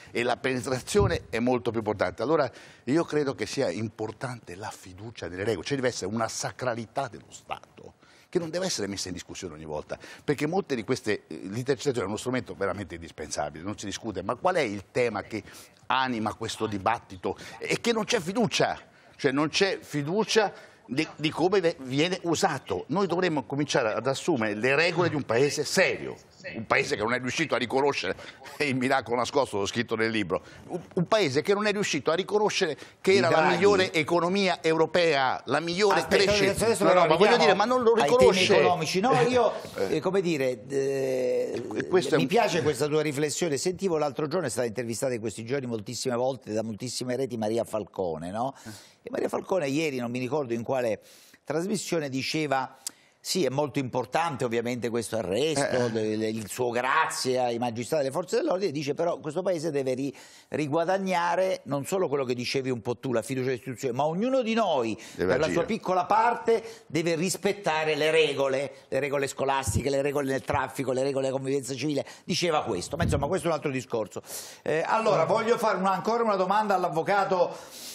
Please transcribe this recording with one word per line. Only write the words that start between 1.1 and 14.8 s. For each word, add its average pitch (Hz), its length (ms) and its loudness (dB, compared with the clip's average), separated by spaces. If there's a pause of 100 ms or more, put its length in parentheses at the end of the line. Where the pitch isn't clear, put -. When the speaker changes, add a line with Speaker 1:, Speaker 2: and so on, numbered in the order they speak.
Speaker 1:
è 113 100 -2
molto 123 320 0
più 110 80 -2
importante. 98 420 -2
Allora 139 280 2 (360)
io 156 180 2
credo 147 320 -2
che 104 100 -6
sia 123 240 -2
importante 110 840 -8
la 104 160 -12
fiducia 101 560 -14
nelle 90 160 -6
regole, 104 220 -2
cioè 143 120 -2
deve 127 120 0
essere 113 240 -4
una 113 140 -2
sacralità 123 800 -6
dello - 220 -18
Stato - 640 -16 (360)
che 180 100 -2
non 170 100 -6
deve 175 160 -4
essere 107 220 -4
messa 98 200 -6
in 90 60 -6
discussione 87 400 -12
ogni 78 120 -14
volta, 76 320 -8 (260)
perché 143 220 -2
molte 165 300 -2
di 113 80 -4
queste, 107 440 -2
eh, 78 160 -12
l'intercettazione 123 580 -2
è 95 80 -2
uno 104 80 -4
strumento 120 360 -6
veramente 92 420 -6
indispensabile, 78 680 -8
non 104 140 -8
si - 80 -12
discute, 95 380 -8
ma 113 120 -4
qual 185 200 0
è 170 60 0
il 104 300 -4